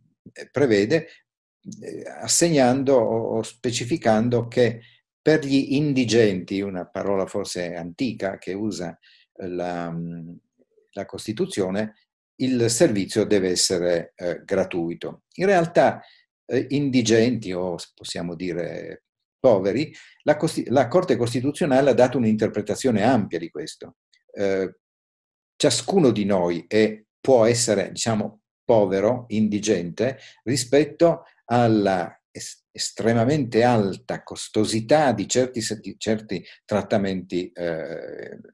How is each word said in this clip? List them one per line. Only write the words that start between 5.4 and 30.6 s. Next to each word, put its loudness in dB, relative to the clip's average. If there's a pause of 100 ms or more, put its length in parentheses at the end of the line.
gli 0
indigenti, 2
una -6
parola -4
forse -8
antica -6
che -10
usa, -6 (360)
eh, -12
la, -6
mm, -10 (600)
la -10
Costituzione, -6 (420)
il 0
servizio 2
deve 2
essere, 0
eh, -6
gratuito. -4 (100)
In -2
realtà, 2 (440)
eh, -2
indigenti 2
o -4
s-, -20
possiamo -10
dire -8 (340)
poveri, 2 (300)
la 2
Costi-, -4
la 4
Corte 2
Costituzionale 0
ha 4
dato 4
un'interpretazione 0
ampia 2
di -10
questo. -14 (360)
Eh, -2 (800)
ciascuno 2
di 0
noi 0
è, 0 (160)
può 4
essere, 0
diciamo, -4 (220)
povero, 2
indigente, -2 (240)
rispetto 2 (200)